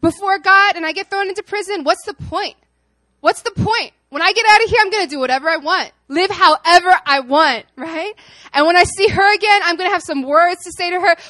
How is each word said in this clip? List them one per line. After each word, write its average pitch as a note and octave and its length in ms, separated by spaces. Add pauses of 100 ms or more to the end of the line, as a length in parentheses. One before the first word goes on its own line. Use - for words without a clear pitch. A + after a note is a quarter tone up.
before F#4+ 380
God G4 380
and E4 100
I D#4+ 60
get F#4+ 180
thrown G4 180
into F#4+ 140
prison, G4 420
what's D#4+ 220
the - 80
point? - 420 (640)
What's E4 220
the A#4 80
point? G#4 420 (160)
When D4 140
I F#4 100
get G#4+ 140
out G#4+ 180
of G4+ 60
here, A4+ 100
I'm G#4 80
gonna F#4+ 180
do C#4+ 120
whatever C4 320
I E4 80
want, D4 340 (160)
live F4 220
however F4 640 (100)
I C#4 160
want," C4+ 460 (100)
right? E4+ 380 (400)
And C#4+ 120
when F4 100
I F4+ 80
see G4 240
her G4 260
again, G#4 300
I'm E4+ 120
gonna F4+ 140
have F4+ 120
some C#4+ 200
words E4+ 420
to F4+ 80
say F4 200
to F#4 60
her. F4 180 (140)